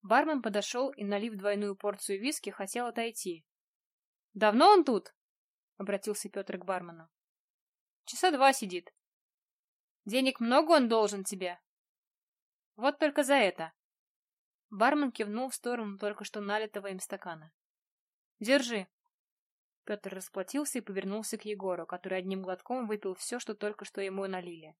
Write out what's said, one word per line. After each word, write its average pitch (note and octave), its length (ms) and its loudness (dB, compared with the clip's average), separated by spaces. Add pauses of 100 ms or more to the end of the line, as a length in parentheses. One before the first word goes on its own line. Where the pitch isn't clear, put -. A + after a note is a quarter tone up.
Бармен C#4 400 2
подошел A3+ 480 -2
и, G3+ 140 -10
налив G#3 320 -4
двойную G3+ 400 -2
порцию G3 440 -4
виски, B3+ 300 -4
хотел G#3+ 360 -6
отойти. A3+ 580 -6 (920)
«Давно A3 360 8
он F#4+ 140 10
тут?» — A3 300 -2 (640)
обратился G3+ 520 -6
Петр F#3+ 300 -8
к F3+ 60 -14
бармену. E3+ 440 -8 (960)
«Часа - 260 2
два C4+ 220 6
сидит». F3+ 400 -6 (1120)
«Денег C4 360 0
много C4+ 320 4
он C4+ 160 6
должен G#3 360 2
тебе?» F3+ 360 -6 (1160)
«Вот C4+ 220 2
только D4 260 4
за C4+ 100 4
это». F3+ 380 2 (1000)
Бармен A3 420 4
кивнул A3 360 -4
в A#3+ 60 -10
сторону A3 440 -6
только G#3 260 -4
что G#3 160 -10
налитого G#3 480 -4
им F#3+ 120 -8
стакана. D#3+ 520 -12 (880)
«Держи». A#3+ 460 0 (1000)
Петр G3+ 300 -8
расплатился B3 640 -4
и A3 40 -6
повернулся G3+ 560 -6
к - 60 -14
Егору, F#3+ 420 -4
который F#3 320 -6
одним F#3+ 240 -4
глотком A3 440 -6
выпил G#3 280 -4
все, - 240 -8
что A3 160 -8
только G#3 300 -6
что - 160 -10
ему G3 260 -4
налили. F3 540 -10